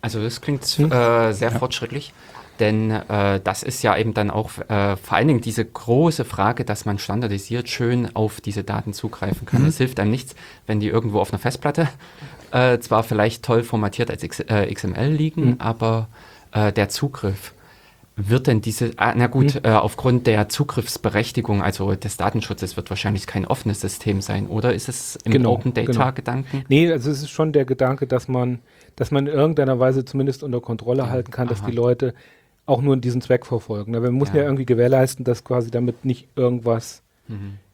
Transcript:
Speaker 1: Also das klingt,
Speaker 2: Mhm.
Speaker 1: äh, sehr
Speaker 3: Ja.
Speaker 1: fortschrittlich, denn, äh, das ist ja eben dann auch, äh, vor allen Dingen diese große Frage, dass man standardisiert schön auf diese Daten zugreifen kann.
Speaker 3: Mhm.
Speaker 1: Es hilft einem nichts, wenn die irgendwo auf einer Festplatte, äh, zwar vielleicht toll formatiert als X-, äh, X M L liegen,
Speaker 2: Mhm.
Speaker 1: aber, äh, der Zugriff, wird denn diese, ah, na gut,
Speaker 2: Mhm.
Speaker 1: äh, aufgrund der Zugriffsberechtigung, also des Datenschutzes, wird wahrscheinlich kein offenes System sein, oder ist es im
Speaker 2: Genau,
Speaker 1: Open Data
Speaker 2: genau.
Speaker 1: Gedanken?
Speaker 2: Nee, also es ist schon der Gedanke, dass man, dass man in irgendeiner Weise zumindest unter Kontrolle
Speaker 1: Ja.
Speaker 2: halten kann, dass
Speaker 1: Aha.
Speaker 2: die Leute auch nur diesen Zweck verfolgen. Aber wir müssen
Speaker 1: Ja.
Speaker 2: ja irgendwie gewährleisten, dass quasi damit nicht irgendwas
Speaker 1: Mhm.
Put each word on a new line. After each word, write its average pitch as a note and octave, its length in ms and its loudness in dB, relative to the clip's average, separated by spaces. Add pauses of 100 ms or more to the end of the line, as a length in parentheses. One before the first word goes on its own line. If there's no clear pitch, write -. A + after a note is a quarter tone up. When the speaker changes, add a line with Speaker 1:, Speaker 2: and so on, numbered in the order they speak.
Speaker 1:
Also A2+ 200 -4
das A#2 180 -4
klingt, - 400 -4
Speaker 2:
Mhm. D3 120 4
Speaker 1:
äh, A#2 420 4
sehr A#2 180 0
Speaker 3:
Ja. A#2 80 -2
Speaker 1:
fortschrittlich, B2 540 -6 (460)
denn, A2 320 2
äh, G2+ 520 0
das F#2+ 200 -2
ist - 200 -6
ja G2+ 140 4
eben A2 160 0
dann G#2 180 0
auch, G#2+ 200 -4 (180)
äh, G2+ 260 2
vor - 220 -2
allen A#2+ 100 4
Dingen C3 140 4
diese A2+ 240 -2
große D3 580 2
Frage, A2 400 0
dass - 220 -6
man G2+ 140 -2
standardisiert A2 720 -4
schön A#2+ 460 0
auf G#2+ 240 -2
diese G2+ 240 -6
Daten G2+ 300 -6
zugreifen - 520 -6
kann. B2+ 180 2
Speaker 3:
Mhm. D3 60 6
Speaker 1:
Es D#3 80 -2
hilft B2+ 220 -2
einem G#2 120 2
nichts, C3 240 -6 (320)
wenn G#2+ 120 0
die G#2+ 80 -2
irgendwo G#2+ 320 0
auf G2 120 0
einer G2 80 -4
Festplatte, C#3+ 480 -2 (640)
äh, B2 280 4
zwar A2+ 240 2
vielleicht A2 400 0
toll A#2 200 2
formatiert A2 480 -2
als - 120 -6
X-, - 180 -8
äh, G#2 300 0
X - 120 -8
M F2+ 100 -4
L C3+ 200 0
liegen, D#3 380 0
Speaker 2:
Mhm. B2 80 2
Speaker 1:
aber, A2+ 500 0 (420)
äh, G#2 220 2
der G2+ 160 2
Zugriff, - 640 -4 (640)
wird A2 300 2
denn A2+ 140 4
diese, A2+ 340 -4
ah, A#2 180 2
na A#2+ 140 4
gut, C3+ 280 4
Speaker 2:
Mhm. - 80 -4
Speaker 1:
äh, A2 80 4
aufgrund B2 540 2
der G#2+ 220 4
Zugriffsberechtigung, A2 1120 -2
also F#2+ 340 0
des - 200 -8
Datenschutzes, - 600 -4
wird - 120 -10
wahrscheinlich G2+ 380 -4
kein G2 180 -4
offenes - 360 -2
System G2 400 -2
sein, G2 260 -4
oder A2 260 0
ist - 140 -4
es - 380 -10
im A2 80 2
Speaker 2:
Genau, A#2+ 180 4
Speaker 1:
Open G#2 220 0
Data A#2 180 0
Speaker 2:
genau. C3 220 2
Speaker 1:
Gedanken? C3 560 -6
Speaker 2:
Nee, D#3+ 200 6
also D3 220 0
es C#3+ 120 -4
ist D3 80 -12
schon D#3 200 0
der C#3+ 140 4
Gedanke, C3 420 0
dass B2+ 220 -2
man, B2 300 0 (360)
dass B2+ 160 -2
man C#3 160 2
in D3+ 60 -2
irgendeiner C#3+ 460 4
Weise C3 260 4
zumindest C3+ 380 -2
unter B2 180 -4
Kontrolle A#2+ 380 -2
Speaker 1:
Ja. B2 100 -2
Speaker 2:
halten B2+ 220 -2
kann, B2 180 -2
dass G#2+ 100 -2
Speaker 1:
Aha. G#2+ 120 -4
Speaker 2:
die A#2 40 -4
Leute B2 380 2 (520)
auch B2+ 160 2
nur C#3 140 4
diesen B2 240 -2
Zweck B2 260 0
verfolgen. A2 520 -6
Aber A#2 80 0
wir B2 60 2
müssen C#3+ 260 0
Speaker 1:
Ja. C#3+ 60 4
Speaker 2:
ja D3 40 0
irgendwie C3 180 -2
gewährleisten, B2 600 2
dass A#2+ 180 0
quasi A#2+ 260 -2
damit A#2+ 360 -2
nicht B2+ 320 -2
irgendwas A#2+ 640 0 (260)
Speaker 1:
Mhm. G2+ 280 -10 (180)